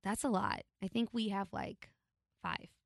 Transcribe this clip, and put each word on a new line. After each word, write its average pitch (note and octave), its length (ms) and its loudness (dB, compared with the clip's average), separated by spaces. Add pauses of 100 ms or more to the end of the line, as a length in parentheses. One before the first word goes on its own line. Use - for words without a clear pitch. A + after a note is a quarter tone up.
That's G#3 200 0
a C#4 60 4
lot. - 320 2 (200)
I F#3+ 60 -2
think A#3 240 2
we A3 180 2
have, G3 220 -2
like, - 380 -6 (520)
five. - 280 -4 (160)